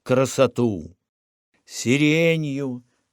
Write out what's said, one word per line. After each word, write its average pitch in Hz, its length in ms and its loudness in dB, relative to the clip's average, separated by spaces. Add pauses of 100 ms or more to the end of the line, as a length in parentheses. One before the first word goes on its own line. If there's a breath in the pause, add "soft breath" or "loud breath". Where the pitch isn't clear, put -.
красоту, 120 960 0 (680)
сиренью, 143 1200 0 (280)